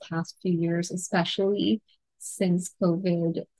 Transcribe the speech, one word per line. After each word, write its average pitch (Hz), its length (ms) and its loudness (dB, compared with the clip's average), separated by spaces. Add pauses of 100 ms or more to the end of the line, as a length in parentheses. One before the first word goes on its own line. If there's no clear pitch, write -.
past 165 320 -6
few 180 120 0
years, 170 380 0
especially 196 920 0 (360)
since 180 640 -2
covid 170 640 0 (160)